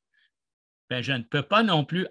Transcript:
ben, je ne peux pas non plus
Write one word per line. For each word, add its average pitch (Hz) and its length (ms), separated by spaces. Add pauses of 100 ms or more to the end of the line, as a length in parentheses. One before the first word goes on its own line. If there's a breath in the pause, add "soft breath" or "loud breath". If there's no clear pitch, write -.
(920)
ben, 123 120
je 131 100
ne 123 100
peux 123 200
pas 214 200
non 170 240
plus 170 240